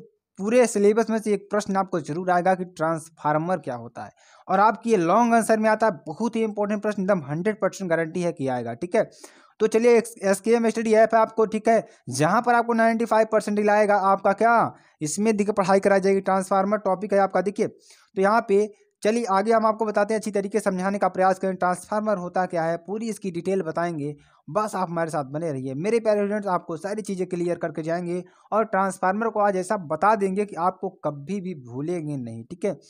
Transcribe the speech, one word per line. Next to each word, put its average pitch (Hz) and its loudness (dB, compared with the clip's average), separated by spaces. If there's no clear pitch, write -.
पूरे 233 4
सिलेबस 214 2
में 220 0
से 214 -2
एक 196 -6
प्रश्न 202 -2
आपको 190 -2
जरूर 180 -4
आएगा 180 4
कि 175 -6
ट्रांसफार्मर 160 -2
क्या 131 -10
होता 117 -14
है, 104 -20
और 190 2
आपकी 220 2
ये 220 4
लॉन्ग 220 2
आंसर 220 4
में 220 2
आता 220 2
है, 156 -2
बहुत 220 -4
ही 226 0
इंपॉर्टेंट 208 -2
प्रश्न, 208 -4
एकदम 185 0
हंड्रेड 175 -4
परसेंट 185 -4
गारंटी 165 -2
है 175 -2
कि 139 -4
आएगा, 120 -4
ठीक 175 -6
है। 220 2
तो 214 2
चलिए, 226 4
एस-, 226 2
एसकेएम 226 2
स्टडी 220 0
ऐप 220 6
है 226 6
आपको, 220 2
ठीक 214 -2
है, 220 4
जहाँ 160 2
पर 240 2
आपको 233 2
नाइंटी 226 2
फ़ाइव 220 4
परसेंट 214 0
दिलाएगा 208 4
आपका 196 2
क्या, 214 4
इसमें 208 0
दिख-, 202 0
पढ़ाई 196 4
कराई 196 4
जाएगी, 196 2
ट्रांसफार्मर 196 0
टॉपिक 190 -2
है 196 4
आपका। 190 2
देखिए, 196 -2
तो - -10
यहाँ 220 2
पे 208 2
चलिए 226 0
आगे 202 2
हम 220 4
आपको 220 0
बताते 208 0
हैं, 214 0
अच्छी 202 -8
तरीके 202 -2
से 202 -8
समझाने 196 -2
का 190 2
प्रयास 185 2
करें, 190 -4
ट्रांसफार्मर 196 -2
होता 175 -4
क्या 170 -4
है, 165 -2
पूरी 220 -8
इसकी 196 -8
डिटेल 185 -4
बताएंगे। 160 -4
बस 208 -4
आप 180 -4
हमारे 165 -4
साथ 147 -4
बने 151 -6
रहिए 131 -8
मेरे 214 -2
प्यारे 214 0
स्टूडेंट्स, 202 -4
आपको 175 -4
सारी 214 -8
चीज़ें 185 -6
क्लियर 175 -4
करके 165 -6
जाएंगे 175 -4
और 220 0
ट्रांसफार्मर 196 0
को 220 -4
आज 202 2
ऐसा 185 -2
बता 180 2
देंगे 196 -2
कि 202 -14
आपको 185 -2
कभी 147 -6
भी 180 -8
भूलेंगे 147 -6
नहीं, 117 -10
ठीक 185 -10
है। 180 -2